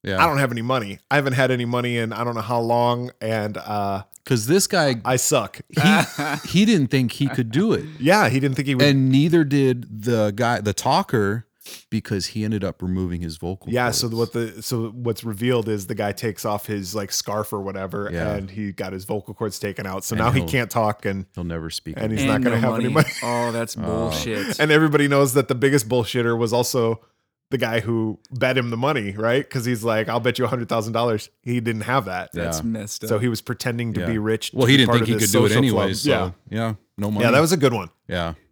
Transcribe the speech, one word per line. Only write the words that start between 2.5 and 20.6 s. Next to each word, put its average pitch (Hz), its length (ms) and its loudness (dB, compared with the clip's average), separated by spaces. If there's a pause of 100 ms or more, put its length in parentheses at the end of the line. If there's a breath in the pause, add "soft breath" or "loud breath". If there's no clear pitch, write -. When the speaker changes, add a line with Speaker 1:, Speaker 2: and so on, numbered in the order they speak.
Speaker 2:
long. 120 500 2 (100)
And, 110 360 -2
uh, 101 460 -4 (220)
Speaker 1:
'Cause 113 220 0
this 190 200 2
guy 147 380 2
Speaker 2:
I 131 120 2
suck." 123 520 0
Speaker 1:
he, - 120 0
<laughs> 147 680 0
he 190 160 4
didn't 185 240 4
think 131 240 0
he 143 160 -2
could 127 220 -2
do 185 220 2
it. 90 120 0 (140)
Speaker 2:
Yeah, 170 300 4
he 135 120 2
didn't 131 160 0
think 139 120 -2
he 139 60 0
would. 131 100 4
Speaker 1:
And 135 260 4
neither 156 340 6
did 127 600 0
the 110 280 2
guy, 117 280 0
the 104 140 0
talker, 117 720 0 (440 loud breath)
because 101 380 -4
he 107 160 -6
ended 107 200 -2
up 87 160 -6
removing 92 400 -2
his 82 160 -8
vocal 90 340 -8
Speaker 2:
Yeah, 123 160 0
Speaker 1:
cords. 117 120 0
Speaker 2:
so 120 100 -2
what 113 240 -2
the, 110 300 -6
so 113 280 -4
what's 117 340 -6
revealed 113 440 0
is 104 180 -4
the 113 80 -6
guy 101 180 -2
takes 110 340 -6
off 104 200 -2
his, 101 280 -6
like, 98 180 -6
scarf - 400 -4
or 104 80 -6
whatever, 95 500 -8
Speaker 1:
Yeah. 85 260 -2
Speaker 2:
and 98 140 -8
he 101 220 -8
got 95 220 -8
his 95 100 -10
vocal 104 300 -8
cords 107 240 -6
taken 98 280 -6
out. 95 180 -6
So - 100 -6
Speaker 1:
And 110 100 0
Speaker 2:
now 120 60 4
he 127 100 2
Speaker 1:
he'll - 80 -4
Speaker 2:
can't 120 220 -2